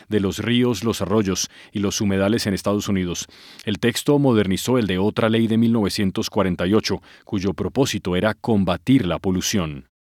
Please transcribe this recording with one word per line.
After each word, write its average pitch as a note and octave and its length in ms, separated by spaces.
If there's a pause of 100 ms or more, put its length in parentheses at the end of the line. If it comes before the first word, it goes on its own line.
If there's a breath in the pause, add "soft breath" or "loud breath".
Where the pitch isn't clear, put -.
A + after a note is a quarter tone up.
(100)
de G#2 100
los F#2+ 200
ríos, A#2+ 440
los G#2+ 160
arroyos F#2+ 480 (240 loud breath)
y A2 60
los G2+ 240
humedales G2 440
en G#2+ 60
Estados G2+ 340
Unidos. F#2 420 (360 loud breath)
El G#2 140
texto D3 400
modernizó A2+ 580
el A#2 100
de F#2 120
otra G#2+ 320
ley A2+ 160
de A2 100
mil A#2 160
novecientos G#2 560
cuarenta F#2 380
y G2 80
ocho, G2 260 (240 loud breath)
cuyo F#2+ 300
propósito G2 600
era G#2 200
combatir G2+ 720
la E2 120
polución. F2+ 720 (240)